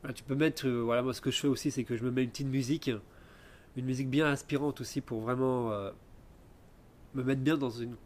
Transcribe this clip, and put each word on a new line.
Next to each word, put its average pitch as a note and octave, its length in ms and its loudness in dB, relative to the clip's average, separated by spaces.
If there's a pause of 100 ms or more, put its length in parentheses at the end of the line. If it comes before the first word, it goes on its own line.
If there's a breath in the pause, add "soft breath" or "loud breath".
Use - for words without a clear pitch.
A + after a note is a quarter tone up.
voilà, C3+ 120 -8
tu - 100 -12
peux C3+ 120 -2
mettre, D3 320 2
euh, A#2+ 140 2
voilà, A#2 220 2
moi, C3 100 0
ce - 80 -8
que C3+ 100 0
je - 80 -2
fais D3 80 2
aussi, C3+ 240 2
c'est B2+ 140 -2
que A#2+ 100 -2
je A2+ 80 -4
me B2+ 80 0
mets B2+ 120 2
une A#2+ 60 0
petite C#3 180 -4
musique, C3+ 440 0 (840 loud breath)
une B2+ 80 -4
musique C3 240 -2
bien D3 180 4
inspirante C#3+ 540 0
aussi C3 200 -4
pour A2 200 -4
vraiment, B2+ 500 2
euh, G2+ 200 -4 (1200)
me B2+ 80 -2
mettre C3 180 2
bien D3+ 160 4
dans C3+ 120 0
une A#2 260 -6 (100)